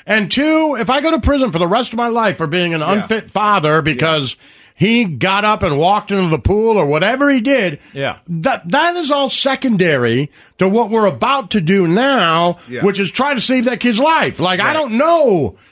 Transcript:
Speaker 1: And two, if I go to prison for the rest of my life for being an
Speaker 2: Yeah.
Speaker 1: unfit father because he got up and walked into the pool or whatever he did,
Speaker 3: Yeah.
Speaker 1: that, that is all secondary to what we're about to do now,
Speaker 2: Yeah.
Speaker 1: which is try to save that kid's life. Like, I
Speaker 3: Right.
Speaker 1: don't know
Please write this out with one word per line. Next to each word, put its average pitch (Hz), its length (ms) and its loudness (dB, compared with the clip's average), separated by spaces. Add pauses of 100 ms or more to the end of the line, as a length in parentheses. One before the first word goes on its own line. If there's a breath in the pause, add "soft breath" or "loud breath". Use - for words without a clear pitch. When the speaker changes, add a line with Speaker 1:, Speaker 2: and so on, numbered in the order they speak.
Speaker 1:
And 208 260 0
two, 311 480 0
if 226 100 -4
I 269 120 0
go 320 100 0
to 320 80 0
prison 262 320 0
for 165 80 -2
the 175 80 0
rest 220 260 -2
of 226 40 -6
my 240 120 -2
life 226 280 -2
for 165 100 -4
being 170 260 -2
an 160 80 -2
Speaker 2:
Yeah. 165 120 0
Speaker 1:
unfit 208 380 -4
father 185 500 2
because 151 540 -2 (400 loud breath)
he 226 300 2
got 185 400 -2
up 214 180 0
and 151 160 0
walked 196 320 0
into 190 180 0
the 156 100 0
pool 214 380 2
or 170 80 2
whatever 208 460 0
he 269 100 2
did, 214 380 0 (140 loud breath)
Speaker 3:
Yeah. 139 240 -6 (100)
Speaker 1:
that, 170 440 -4
that 330 240 0
is 339 160 -4
all 277 160 0
secondary 165 1000 0 (300 loud breath)
to 185 80 2
what 214 220 0
we're 214 180 2
about 220 440 -2
to 208 100 0
do 180 260 2
now, 175 680 2 (120)
Speaker 2:
Yeah. 120 140 -8
Speaker 1:
which 196 160 0
is 196 120 -2
try 285 220 -2
to 240 80 -4
save 254 240 0
that 240 140 -2
kid's 233 200 0
life. 294 400 0
Like, 180 200 0
I 208 80 0
Speaker 3:
Right. 285 60 0
Speaker 1:
don't 294 240 -2
know 269 580 2 (160 soft breath)